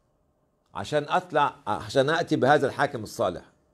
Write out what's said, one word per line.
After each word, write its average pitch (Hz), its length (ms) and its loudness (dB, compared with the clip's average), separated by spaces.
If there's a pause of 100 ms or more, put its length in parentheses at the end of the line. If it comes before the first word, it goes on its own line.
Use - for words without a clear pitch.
(760)
عشان 147 340 -4
أطلع، 147 460 0 (120)
عشان 107 420 0
أتي 160 260 0
بهذا 131 320 4
الحاكم 127 360 -2
الصالح 104 380 -4 (320)